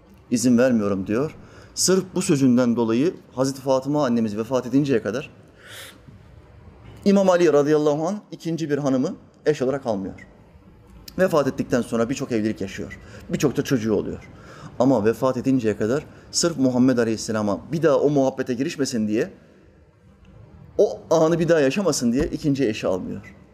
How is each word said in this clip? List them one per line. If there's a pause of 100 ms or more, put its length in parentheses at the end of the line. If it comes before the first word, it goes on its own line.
(300)
İzin
vermiyorum."
diyor. (380)
Sırf (100)
bu
sözünden
dolayı (180)
Hazreti
Fatıma
annemiz
vefat
edinceye
kadar (1700)
İmam
Ali
radıyallahu
anh (140)
ikinci
bir
hanımı (320)
eş
olarak
almıyor. (920)
Vefat
ettikten
sonra
birçok
evlilik
yaşıyor. (300)
Birçok
da
çocuğu
oluyor. (500)
Ama
vefat
edinceye
kadar (240)
sırf
Muhammed
Aleyhisselam'a (120)
bir
daha
o
muhabbete
girişmesin
diye, (1500)
o (100)
anı
bir
daha
yaşamasın
diye
ikinci
eşi
almıyor. (200)